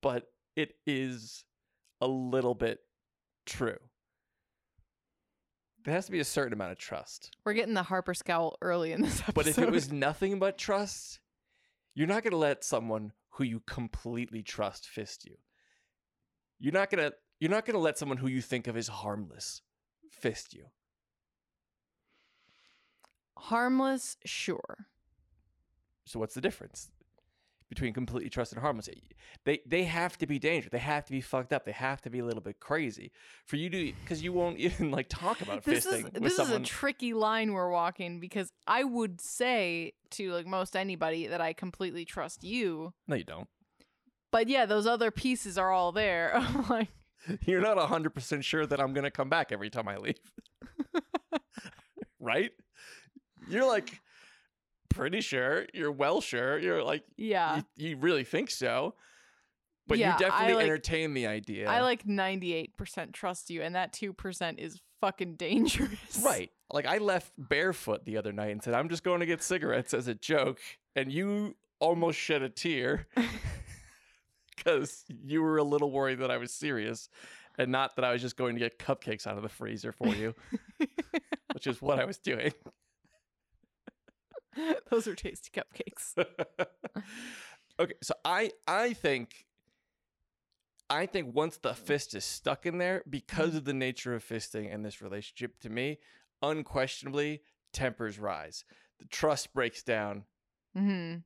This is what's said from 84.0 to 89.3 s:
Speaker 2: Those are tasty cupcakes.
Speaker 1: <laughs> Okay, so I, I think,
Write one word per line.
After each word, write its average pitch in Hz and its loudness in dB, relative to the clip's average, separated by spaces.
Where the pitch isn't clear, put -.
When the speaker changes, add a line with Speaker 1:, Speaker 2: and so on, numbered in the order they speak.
Speaker 2:
Those 226 2
are 190 -4
tasty - -10
cupcakes. - -4
Speaker 1:
<laughs> - -20
Okay, 165 2
so - -2
I, 190 2
I 220 4
think, 135 0